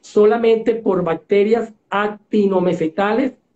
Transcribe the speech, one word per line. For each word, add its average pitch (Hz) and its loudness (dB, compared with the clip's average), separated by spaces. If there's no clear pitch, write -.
solamente 226 2
por 185 -2
bacterias 202 -2
actinomicetales 202 -2